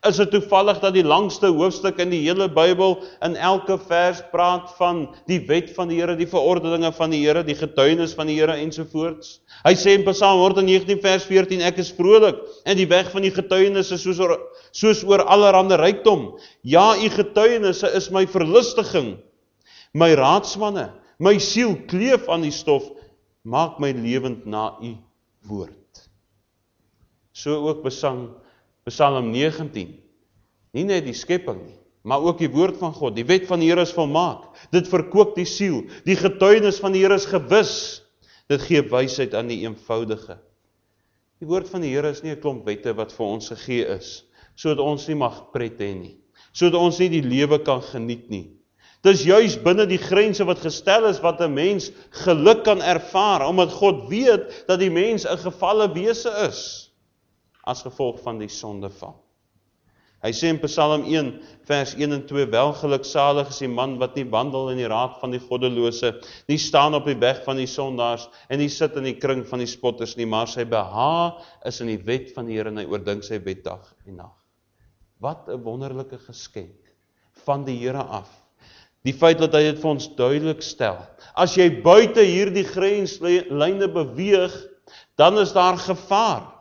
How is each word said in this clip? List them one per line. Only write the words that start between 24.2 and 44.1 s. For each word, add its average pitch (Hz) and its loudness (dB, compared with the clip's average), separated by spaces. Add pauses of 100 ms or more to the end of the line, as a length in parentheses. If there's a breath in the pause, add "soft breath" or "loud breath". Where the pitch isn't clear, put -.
na 107 -6
u 117 -14 (520)
woord." - -16 (1300)
So 147 -4
ook 151 -6
besang, 127 -6 (540 soft breath)
Psalm 131 0
negentien. 143 -4 (800)
Nie 139 -6
net 185 -2
die 120 -10
skepping 175 -6
nie, - -20 (260)
maar 127 -2
ook 170 -2
die 151 -2
woord 180 0
van 165 -6
God. 151 -6
Die 117 -6
wet 185 2
van 175 -2
die 160 4
Here 175 2
is - -10
volmaak. 156 -2 (220 loud breath)
Dit 175 0
verkoop 190 2
die 180 -4
siel. 175 -4 (180 loud breath)
Die 185 0
getuienis 196 4
van 196 -2
die 190 2
Here 196 4
is 196 -4
gewis. 180 0 (500 soft breath)
Dit 139 -2
gee 147 4
wysheid 127 -2
aan 120 -6
die 113 -8
eenvoudige. 107 -8 (1040)
Die 160 -14
woord 185 -4
van 185 -8
die 139 -6
Here 147 -2
is 143 -12
nie 156 -8
'n 151 -14
klomp 127 -6
wette 107 -6
wat 107 -8
vir 110 -6
ons 107 -8
gegee 120 -4
is, - -10 (300 soft breath)